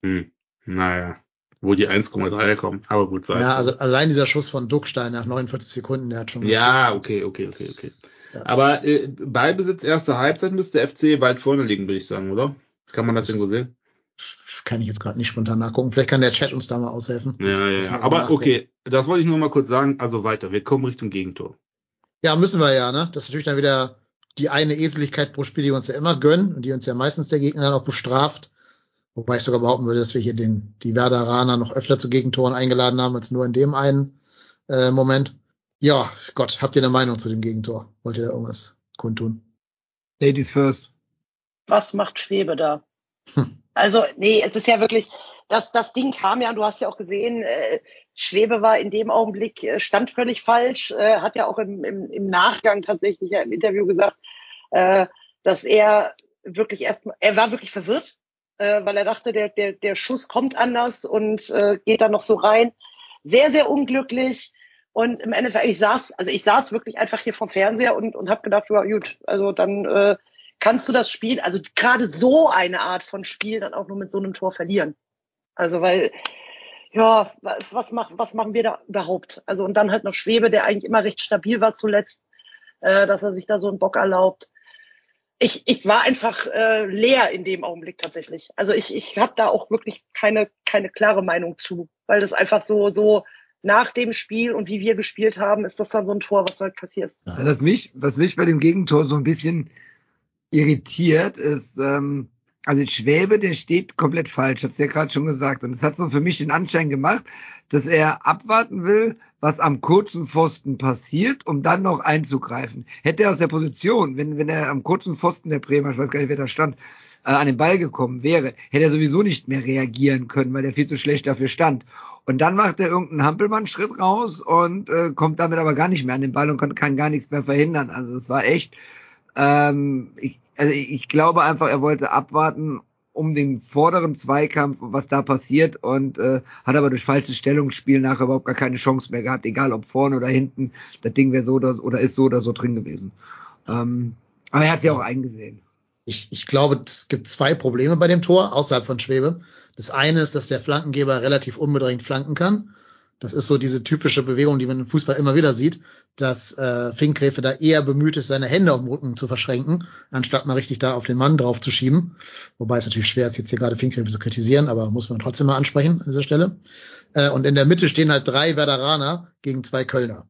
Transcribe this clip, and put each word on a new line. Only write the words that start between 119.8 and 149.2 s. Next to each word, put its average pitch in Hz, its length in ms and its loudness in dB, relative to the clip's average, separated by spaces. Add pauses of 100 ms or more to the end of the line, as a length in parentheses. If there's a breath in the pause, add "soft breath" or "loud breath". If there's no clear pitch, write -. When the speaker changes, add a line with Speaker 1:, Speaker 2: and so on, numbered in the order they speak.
Speaker 3:
können, 131 260 -2
weil 135 120 -4
er 135 80 -4
viel 143 140 0
zu 147 100 -6
schlecht 143 280 -2
dafür 135 220 -2
stand. 143 360 2 (420 loud breath)
Und 131 120 -2
dann 165 180 4
macht 196 240 2
er 180 100 2
irgendeinen 160 340 -2
Hampelmann-Schritt 208 760 -2
raus 190 400 0
und, 175 480 0
äh, 165 280 0
kommt 156 240 0
damit 165 180 0
aber 156 160 0
gar 143 140 2
nicht 160 180 0
mehr 127 80 -2
an 131 80 -2
den 135 100 -2
Ball 147 200 0
und 139 60 -2
kann, 143 180 -2
kann 143 200 0
gar 147 140 0
nichts 143 220 -6
mehr 143 120 -4
verhindern. 143 460 0
Also 120 260 -10
es 120 140 -12
war 123 160 0
echt, 156 300 0 (600 loud breath)
ähm, 143 800 2
ich, - 240 -8 (160)
also 147 160 2
ich, 139 200 -2
ich 135 160 -8
glaube 165 340 4
einfach, 156 260 2
er 131 140 2
wollte 147 300 0
abwarten, 151 680 -2 (320)
um 156 220 -4
den 139 280 -2
vorderen 165 540 2
Zweikampf, 143 640 0
was 123 280 -6
da 139 160 0
passiert, 135 600 0
und, 135 360 -2
äh, 127 220 0 (220 loud breath)
hat 131 120 0
aber 143 160 4
durch 123 120 -4
falsches 135 320 0
Stellungsspiel 139 640 0
nachher 131 260 0
überhaupt 131 200 -2
gar 127 100 -4
keine 127 220 -2
Chance 131 340 0
mehr 117 120 -4
gehabt, 127 220 -4
egal 123 280 0
ob 110 120 -6
vorne 139 300 0
oder 123 120 -2
hinten, 131 440 0 (300 loud breath)
das 143 120 -4
Ding 135 180 4
wäre 127 120 2
so 127 120 2
oder, 127 280 0
oder 113 160 -2
ist 127 160 2
so 135 80 4
oder 123 180 4
so 113 120 -2
drin 120 220 -2
gewesen. - 360 -8 (560 loud breath)
Ähm, 120 480 -4 (360)
aber 151 140 4
er 160 80 4
hat's 156 100 -2
ja 156 100 4
auch 131 60 -2
eingesehen. 113 600 -8 (460)
Speaker 2:
Ich, - 260 -10
ich - 160 -10
glaube, 139 380 2
es - 220 -6
gibt 107 200 -6
zwei 147 280 0
Probleme 135 420 0
bei 170 100 4
dem 175 140 4
Tor, 175 320 4
außerhalb 131 320 0
von 123 140 -4
Schwebe. 135 400 0 (360 loud breath)